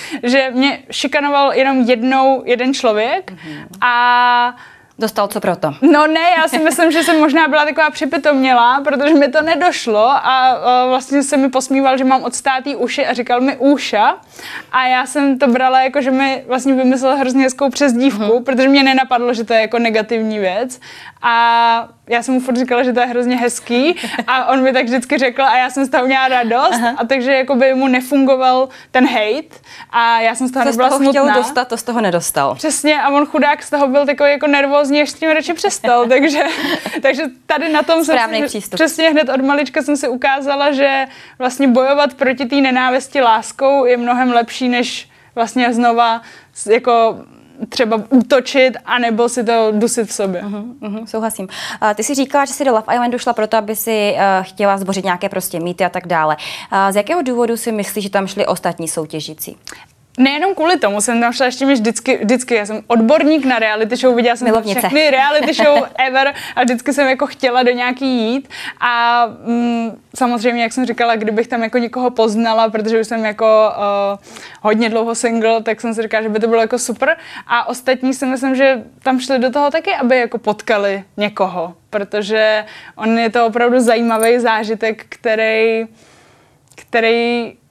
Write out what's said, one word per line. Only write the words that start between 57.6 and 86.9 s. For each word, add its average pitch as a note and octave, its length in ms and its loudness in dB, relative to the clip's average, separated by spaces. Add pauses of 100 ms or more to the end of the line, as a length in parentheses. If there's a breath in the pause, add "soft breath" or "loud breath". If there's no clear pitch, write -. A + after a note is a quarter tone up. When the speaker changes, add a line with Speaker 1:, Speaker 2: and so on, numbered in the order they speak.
Speaker 2:
myslíš, G#3 320 -6
že G3 60 -8
tam G3 160 -2
šli G3 200 -4
ostatní E3+ 420 -4
soutěžící? D#3 680 -10 (640 loud breath)
Speaker 1:
Nejenom D4 360 2
kvůli E4+ 240 0
tomu G#3 220 0
jsem A#3 200 0
tam A#3+ 120 0
šla, C4 140 0
ještě B3+ 200 -2
mi C#4 80 4
vždycky, A#3 480 0
vždycky, A#3+ 320 0
já G#3 120 -2
jsem A3 200 -8
odborník C#4 580 4
na B3+ 140 0
reality A3 380 -2
show, B3+ 200 2
viděla A#3+ 200 2
jsem B3 120 -8
Speaker 2:
Milovnice. G#3+ 300 0
Speaker 1:
všechny D4 320 2
reality C#4+ 440 2
Speaker 2:
<laughs> E4 100 2
Speaker 1:
show D4 180 4 (160)
ever C4+ 360 0 (220 loud breath)
a B3 60 2
vždycky B3+ 300 -2
jsem C4+ 160 2
jako C4 180 0
chtěla B3+ 360 0
do B3 80 4
nějaký B3 360 -4
jít. B3+ 420 -2 (320 loud breath)
A, A#3+ 460 0 (180)
mm, A#3 560 -4 (160)
samozřejmě, A#3+ 460 -2
jak A3+ 100 -2
jsem B3+ 140 -2
říkala, A#3 300 0
kdybych A3 320 -2
tam A#3 140 -4
jako A3+ 160 -2
někoho A#3+ 320 -2
poznala, A3+ 600 0
protože A3 300 -2
už A3 60 -4
jsem A3+ 180 -4
jako, G#3+ 480 2
eh, G3+ 460 -2 (440 loud breath)
hodně A3 260 2
dlouho A3+ 260 -2
single, A3+ 480 0
tak A3 180 -4
jsem A3+ 140 -6
si A3+ 80 -4
říkala, A3 200 -2
že A3 60 -4
by G#3+ 120 -2
to A3+ 80 0
bylo A3+ 120 2
jako A3+ 180 -2
super. C4 380 -2 (300 loud breath)
A A#3 220 -2
ostatní B3+ 460 -2
si C4 120 -6
myslím, C4 280 -2
že C4 280 2 (200)
tam C4 180 0
šli C4 180 -2
do B3+ 120 0
toho C#4+ 200 0
taky, D#4+ 240 -2
aby B3+ 240 0
jako A#3 200 -2
potkali G3+ 640 -2 (120)
někoho, F#3 580 -4 (160)
protože G#3+ 720 -2 (320 loud breath)
on A3 220 -2
je A3+ 120 0
to A#3 160 2
opravdu A#3+ 340 2
zajímavý A#3 580 2
zážitek, A3 680 -2
který, A3 760 -2 (920 soft breath)
který A#3 800 -2 (180)